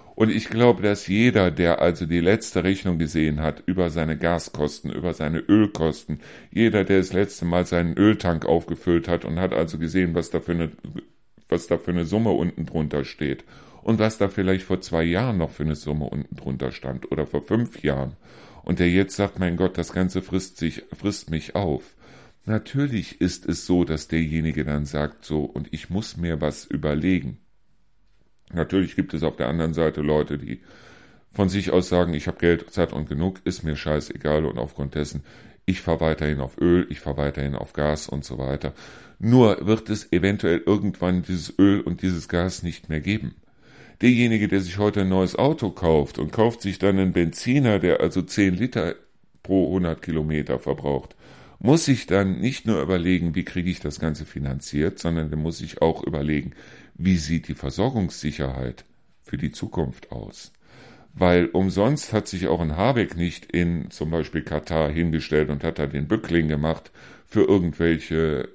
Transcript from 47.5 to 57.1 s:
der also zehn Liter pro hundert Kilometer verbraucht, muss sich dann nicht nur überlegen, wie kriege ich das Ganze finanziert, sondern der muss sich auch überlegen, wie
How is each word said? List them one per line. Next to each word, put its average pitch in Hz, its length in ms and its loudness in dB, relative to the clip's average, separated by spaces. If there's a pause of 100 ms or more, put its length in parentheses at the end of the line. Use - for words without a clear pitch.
der 85 200 4
also 87 220 0
zehn 95 340 2
Liter 101 400 -2 (480)
pro 92 300 2
hundert 87 280 0
Kilometer 76 560 -2
verbraucht, 69 600 -4 (420)
muss 156 240 4
sich 131 220 0
dann 95 340 0
nicht 127 260 -4
nur 101 160 2
überlegen, 87 540 2
wie 90 80 0
kriege 87 260 -4
ich 87 120 -4
das 76 180 -8
Ganze 78 240 -4
finanziert, 71 760 -4
sondern 82 300 -2
der 78 100 -4
muss 82 180 -4
sich - 240 -12
auch 80 220 2
überlegen, 73 480 -2 (480)
wie 92 180 4